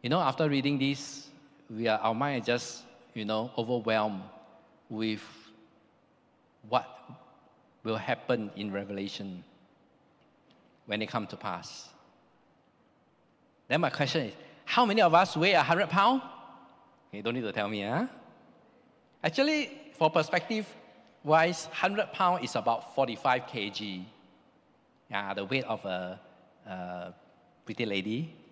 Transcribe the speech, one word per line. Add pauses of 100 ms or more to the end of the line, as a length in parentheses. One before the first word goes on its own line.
You
know,
after
reading
this, (420)
we
are,
our
mind
is
just, (320)
you
know,
overwhelmed (680)
with (1500)
what (960)
will
happen
in
Revelation (1400)
when
it
comes
to
pass. (1800)
Then
my
question
is, (300)
how
many
of
us
weigh
a
hundred
pounds? (880)
Okay,
don't
need
to
tell
me,
huh? (1120)
Actually, (200)
for
perspective (580)
wise,
hundred
pounds
is
about
forty-five
K
G. (1040)
Yeah,
the
weight
of
a, (480)
a (520)
pretty
lady. (180)